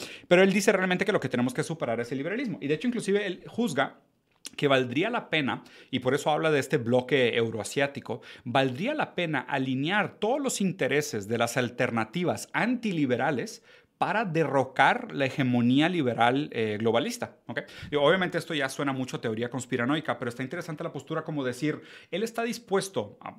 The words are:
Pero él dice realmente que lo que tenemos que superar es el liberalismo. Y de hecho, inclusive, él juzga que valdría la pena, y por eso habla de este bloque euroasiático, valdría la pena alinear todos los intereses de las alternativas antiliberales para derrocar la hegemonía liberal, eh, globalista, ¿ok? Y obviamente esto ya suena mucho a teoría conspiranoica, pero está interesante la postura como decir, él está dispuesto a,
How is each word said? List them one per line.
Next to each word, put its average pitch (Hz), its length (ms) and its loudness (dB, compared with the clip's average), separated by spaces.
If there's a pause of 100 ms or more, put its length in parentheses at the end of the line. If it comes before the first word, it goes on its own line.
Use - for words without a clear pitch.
(300)
Pero 175 120 8
él 196 120 6
dice 202 180 4
realmente 185 320 2
que 202 80 0
lo 180 80 2
que - 80 -2
tenemos 123 260 0
que 151 100 -4
superar 117 360 -4
es 120 140 -4
el 131 40 -4
liberalismo. 185 440 -4
Y 139 60 -6
de 151 80 2
hecho, 247 120 -4
inclusive, 202 400 0
él 180 180 -6
juzga 151 540 -2 (560)
que 143 140 2
valdría 131 400 2
la 240 200 -4
pena, 147 360 0 (260)
y 127 80 0
por 127 140 2
eso 147 180 2
habla 160 180 2
de 147 100 4
este 147 180 0
bloque 123 580 2
euroasiático, 117 840 -2 (240)
valdría 135 480 0
la 277 220 -4
pena 160 260 0
alinear 139 760 -2
todos 247 220 0
los 269 220 -2
intereses 139 640 0
de 113 100 -2
las 117 200 0
alternativas 120 960 -2
antiliberales 165 1080 0 (360)
para 185 260 0
derrocar 147 880 2
la 139 140 0
hegemonía 127 600 2
liberal, 131 640 2
eh, 110 260 -2
globalista, 117 600 -2 (100)
¿ok? 117 140 -6 (280)
Y 147 60 -4
obviamente 170 420 4
esto 165 160 -6
ya 139 140 -2
suena 139 240 -2
mucho 131 240 -4
a 123 60 -6
teoría 113 280 -2
conspiranoica, 127 680 -2
pero 120 80 -6
está 117 160 -8
interesante 165 400 -10
la 160 80 -6
postura 160 320 -6
como 151 180 -6
decir, 131 380 -2 (320)
él 175 100 -4
está 226 220 -4
dispuesto 190 800 -4
a, - 180 -10